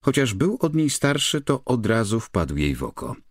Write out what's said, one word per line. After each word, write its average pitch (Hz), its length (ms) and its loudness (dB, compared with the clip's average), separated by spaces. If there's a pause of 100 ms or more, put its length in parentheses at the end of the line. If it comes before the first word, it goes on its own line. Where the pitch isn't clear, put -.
Chociaż 135 300 2
był 180 260 0
od 156 140 0
niej 156 160 2
starszy, 143 500 0
to 139 240 -2
od 120 220 0
razu 110 340 2
wpadł 73 360 -2
jej 73 180 0
w 64 80 -8
oko. 67 340 -10 (140)